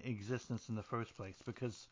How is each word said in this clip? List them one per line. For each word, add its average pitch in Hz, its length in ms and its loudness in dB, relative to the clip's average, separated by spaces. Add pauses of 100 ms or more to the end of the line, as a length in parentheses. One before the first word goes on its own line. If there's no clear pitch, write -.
existence 117 640 2
in 113 80 4
the 104 80 2
first 117 320 0
place, 98 280 -6
because - 480 0